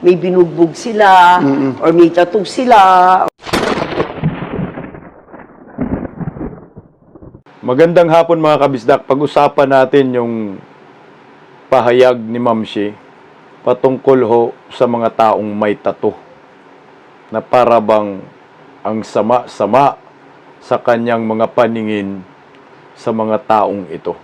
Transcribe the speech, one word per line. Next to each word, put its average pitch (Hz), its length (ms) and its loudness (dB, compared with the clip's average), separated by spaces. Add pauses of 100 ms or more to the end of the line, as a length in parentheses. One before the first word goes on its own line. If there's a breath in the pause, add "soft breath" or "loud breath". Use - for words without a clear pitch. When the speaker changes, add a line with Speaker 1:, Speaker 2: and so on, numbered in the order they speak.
Speaker 1:
may 180 160 4
binugbog 170 560 0
sila, 190 640 4
Speaker 2:
Mm-mm. 139 400 -2
Speaker 1:
or 165 160 2
may 170 160 6
tattoo 175 320 0
sila. 247 320 0 (4000)
Speaker 3:
Magandang 160 480 2
hapon, 165 240 4
mga 151 240 2
kabisdak. 135 480 0
Pag-usapan 143 600 0
natin 131 420 2
yung 120 220 -4 (1400)
pahayag 123 480 2
ni 113 160 -8
Ma'am 120 240 -2
Shi 104 320 -6 (720)
patungkol 131 640 0
ho 120 140 2 (260)
sa - 160 -2
mga 117 240 -2
taong 107 400 0
may 104 280 -4
tattoo 98 400 -6 (1160)
na 110 80 -6
para 117 400 2
bang 104 400 -2 (640)
ang 110 160 -6
sama-sama 117 960 -2 (640)
sa - 160 -4
kanyang 117 480 -2
mga 110 240 -2
paningin 107 720 -4 (720)
sa - 160 -10
mga 110 320 -2
taong 98 480 -2
ito. 82 240 -10 (120)